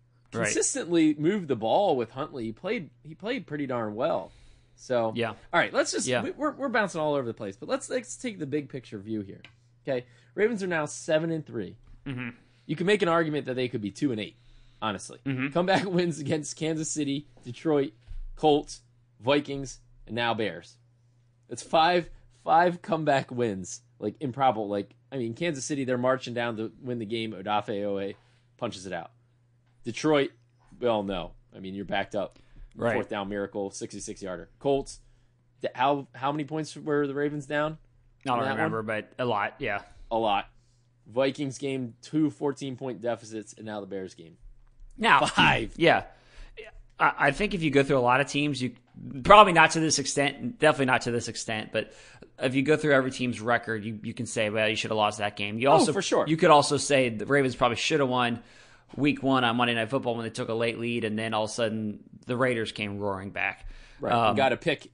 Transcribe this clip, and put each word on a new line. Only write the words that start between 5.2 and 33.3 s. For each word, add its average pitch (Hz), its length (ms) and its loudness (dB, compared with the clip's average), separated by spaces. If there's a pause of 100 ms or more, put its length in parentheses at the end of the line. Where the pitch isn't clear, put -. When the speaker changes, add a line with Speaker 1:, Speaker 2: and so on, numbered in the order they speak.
Speaker 2:
all 104 80 -12 (160)
right, 139 200 2
let's 285 200 0
just, 233 140 -4
Speaker 1:
Yeah. 123 160 0
Speaker 2:
we, 359 80 -4
we're, 285 200 -2
we're 269 160 -6
bouncing 208 320 0
all 151 140 0
over 135 120 0
the 113 80 -6
place, 101 220 -8
but - 140 -14
let's, 262 200 -4
let's - 280 -6
take 208 220 -8
the 156 60 -6
big 139 220 -4
picture 120 300 -12
view 107 240 -6
here. 95 200 -12 (460)
Okay, 127 180 -2 (280)
Ravens 214 300 0
are 190 40 -4
now 160 200 -2
seven 165 440 0
and 156 140 -4
three. 107 320 -8 (280)
Speaker 1:
Mm-hmm. 123 240 -6 (360)
Speaker 2:
You 156 100 -4
can 175 100 -2
make 202 160 4
an 175 60 2
argument 160 380 2
that 131 80 -4
they 127 160 -2
could 123 120 -4
be 101 100 -4
two 143 200 -2
and 107 80 -2
eight, 87 160 -6 (460)
honestly. - 440 -6
Speaker 1:
Mm-hmm. 135 280 -4
Speaker 2:
Comeback 180 320 2
<laughs> 202 40 -4
wins 175 300 0
against 151 380 -4
Kansas 156 340 -4
City, 143 360 -4 (180)
Detroit, 143 480 0 (420)
Colts, 147 460 2 (400)
Vikings, 139 580 -2 (280)
and 110 100 -8
now 117 160 0
Bears. 92 420 -4 (720)
That's - 160 -12
five 170 460 4 (360)
five 170 360 4
comeback 147 500 0
wins. 107 500 -2 (180)
Like, 107 220 -4
improbable. 120 480 0
Like, 101 240 -4 (180)
I 135 60 -8
mean, 113 160 -4
Kansas 151 320 -6
City, 139 180 -4
they're 127 140 0
marching 127 360 0
down 120 240 -2
to 113 140 -6 (100)
win 123 180 -6
the 107 60 -8
game. 110 280 -4
Odafe 104 340 -2 (140)
Oweh 101 340 -4 (420)
punches 101 280 -8
it 90 80 -8
out. 82 180 -10 (720)
Detroit, 143 480 2 (480)
well, 113 240 2
no. 92 280 -4 (240)
I 98 40 -20
mean, 95 160 -10
you're 98 100 -8
backed 98 300 -4
up. - 240 -6 (360)
Speaker 1:
Right. 117 180 -2
Speaker 2:
Fourth 107 160 -2
down 101 200 -6
miracle, 101 420 -6